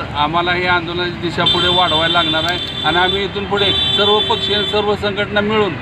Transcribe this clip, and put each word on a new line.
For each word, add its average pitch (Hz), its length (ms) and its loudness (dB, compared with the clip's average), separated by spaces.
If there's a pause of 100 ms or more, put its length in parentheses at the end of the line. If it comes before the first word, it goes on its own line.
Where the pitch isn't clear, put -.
(160)
आम्हाला 165 360 0
हे 180 160 0
आंदोलनाची 175 440 0
दिशा 170 320 -2
पुढे 175 240 2
वाढवायला 170 540 2
लागणार 160 280 0
आहे. - 380 -4
आणि 160 100 2
आम्ही 185 260 0
इथून 202 220 -6
पुढे 196 260 0
सर्व 208 480 2
पक्षीय, 202 440 0
सर्व 208 320 0
संघटना 202 460 -2
मिळून 208 400 0